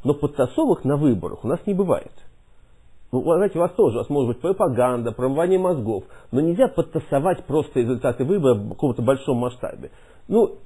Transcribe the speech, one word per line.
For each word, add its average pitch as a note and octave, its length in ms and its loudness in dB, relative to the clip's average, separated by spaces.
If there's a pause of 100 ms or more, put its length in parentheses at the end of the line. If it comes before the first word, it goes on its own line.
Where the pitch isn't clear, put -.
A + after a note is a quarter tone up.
но C#3 100 2
подтасовок D3 680 0
на C#3 140 0
выборах A2+ 460 0
у G#2 40 -6
нас E3 180 -2
не G#3 80 0
бывает. F3+ 380 0 (1000)
Ну, B2+ 100 0
вы D#3+ 140 2
знаете, F#3+ 220 0
у E3+ 40 0
вас F3 100 0
тоже, C#3 240 2
у A#2 40 -2
вас A2+ 100 -4
может C#3+ 180 0
быть A#2+ 140 -4
пропаганда, B2+ 680 0
промывание D3 460 2
мозгов, C3 460 -2 (280)
но B2+ 100 2
нельзя F3 260 4
подтасовать D#3+ 800 -2
просто C#3 340 -2
результаты A#2+ 460 -2
выборов C#3 340 2
в G#2 100 -8
каком-то A#2+ 320 -2
большом C3 360 0
масштабе. - 520 -8 (380)
Ну, G#3+ 280 2 (100)